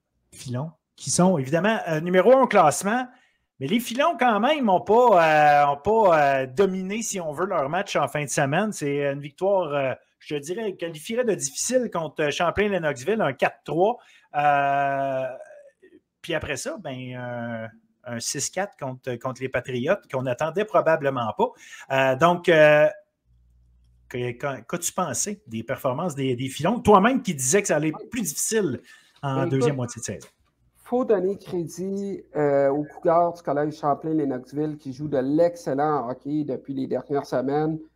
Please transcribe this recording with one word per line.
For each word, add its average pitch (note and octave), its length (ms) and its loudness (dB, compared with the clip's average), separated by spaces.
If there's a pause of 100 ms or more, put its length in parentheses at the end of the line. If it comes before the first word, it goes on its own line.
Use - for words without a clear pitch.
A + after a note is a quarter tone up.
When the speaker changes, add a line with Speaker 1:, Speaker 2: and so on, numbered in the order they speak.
(340)
Speaker 1:
filons, C3 360 -8 (260)
qui - 140 -10
sont F3+ 280 2
évidemment, E3 400 0 (100)
euh, D#3 120 -2
numéro F#3 360 6
un C4+ 60 4
au B3 40 4
classement. G3+ 600 2 (520)
Mais C3+ 100 -6
les A#3 120 0
filons, C#4 400 -2
quand A#3 180 2
même, C4+ 280 0
n'ont F3+ 160 2
pas, D#3+ 840 6
euh, C#3+ 80 2
ont C#3+ 60 -4
pas, D#3+ 640 4
euh, C3+ 40 -4
dominé, F#3+ 540 -2
si G#3+ 200 -6
on D#3 120 -6
veut, D#3+ 140 -4
leur D#3 240 -2
match F#3 260 -4
en D3+ 100 2
fin D3 160 -4
de C#3+ 60 -6
semaine. D#3+ 440 0
C'est C#3+ 380 -4
une C#3 100 -6
victoire, F3 520 -2
euh, C3+ 220 -2 (240)
je - 180 -8
dirais, F3+ 380 -8
qualifierait E3+ 500 -6
de G#3+ 100 0
difficile A3+ 560 -2
contre D#3 400 -2
Champlain-Lennoxville, E3+ 920 0
un C#3+ 100 0
quatre - 320 -2
trois. F#3 320 0 (400)
Euh, C#3 880 2 (960)
puis E3 140 -6
après D3 220 -4
ça, D4+ 240 -8
ben, B2+ 360 -12
un, A#2+ 520 -8 (360)
un A#2 160 -10
six - 300 -6
quatre G3 280 -8
contre, C3 360 -8
contre B2 260 -8
les C3 80 -6
Patriotes, C3 640 -4
qu'on C3 120 -4
n'attendait D#3 420 -2
probablement C#3 720 0
pas. A#3+ 140 0 (400)
Euh, C3+ 240 4
donc, F3 340 4
euh, D3+ 380 8 (1200)
que, B2 220 -4
que, B2+ 300 -8
qu'as-tu - 300 -8
pensé F#3 540 -4
des A2+ 160 -8
performances C#3 520 -4
des, C3 220 -2
des B2+ 120 -6
filons ? F3 320 -2
Toi-même G#3 420 6
qui F3 120 -4
disais C#3 280 0
que G3+ 60 -6
ça E3+ 80 2
allait D3+ 120 0
être - 220 -8
plus A#3+ 120 -6
difficile F#3+ 600 -4 (400)
en C3+ 120 -4
Speaker 2:
Ben, C3+ 80 0
écoute, B2+ 100 -2
Speaker 1:
deuxième C3 240 2
moitié A#2+ 240 -8
de - 40 -10
saison. F#2+ 240 -12 (500)
Speaker 2:
Faut B3 260 -4
donner G3 320 0
crédit, F#3+ 840 -8 (140)
euh, C#3+ 320 2
aux D3 160 0
Cougars E3+ 480 2
du E3+ 100 -18
Collège D3 320 -2
Champlain-Lennoxville D3 1040 -4
qui C3+ 160 -12
jouent D3 160 -10
de C#3+ 100 -2
l'excellent C#3 880 0
hockey C#3+ 360 -6
depuis C3+ 300 -8
les C3+ 120 -4
dernières C3 400 -4
semaines. D3+ 540 -2 (160)